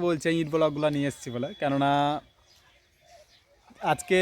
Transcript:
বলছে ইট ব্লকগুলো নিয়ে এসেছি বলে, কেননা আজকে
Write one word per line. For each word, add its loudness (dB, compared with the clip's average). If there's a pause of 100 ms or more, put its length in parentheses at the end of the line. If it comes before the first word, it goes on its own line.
বলছে 0 (120)
ইট -2
ব্লকগুলো 2
নিয়ে 0
এসেছি -12
বলে, -4 (120)
কেননা 2 (2000)
আজকে 0